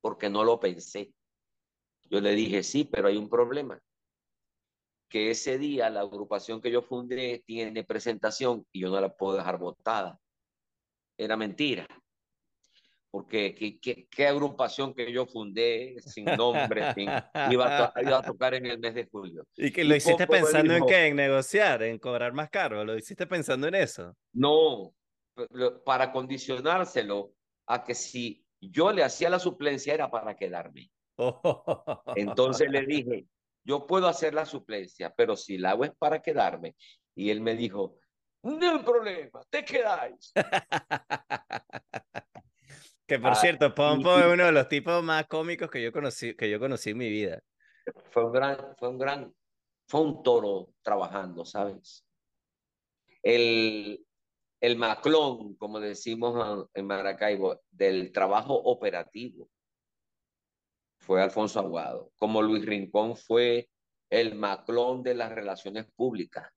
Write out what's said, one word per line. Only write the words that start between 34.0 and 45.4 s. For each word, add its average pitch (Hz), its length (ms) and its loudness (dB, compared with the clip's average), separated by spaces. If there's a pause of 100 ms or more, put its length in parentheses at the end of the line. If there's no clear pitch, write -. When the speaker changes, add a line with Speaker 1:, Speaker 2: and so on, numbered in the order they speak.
Speaker 1:
hacer 165 260 0
la 156 120 -2
suplencia, 101 720 -10
pero 110 200 4
si 98 220 -8
la 92 140 0
hago 117 140 2
es 147 120 -6
para 151 240 0
quedarme". 95 540 -2 (400)
Y 101 140 -2
él 107 120 0
me 113 140 0
dijo, 101 420 -4 (460)
"No 320 340 0
hay 240 60 -4
problema, 190 640 -2
te 285 140 -4
quedáis". 196 720 -2
Speaker 2:
<laughs> - 2000 -6 (720)
Que, 135 120 0
por 113 140 4
Speaker 1:
Ah, - 20 4
Speaker 2:
cierto, 147 400 4
Pompo 147 420 4
Speaker 1:
y, - 20 10
y - 20 8
Speaker 2:
es 175 120 8
uno 180 120 6
de 170 60 6
los 139 160 6
tipos 170 360 0
más 160 240 0
cómicos 165 420 -6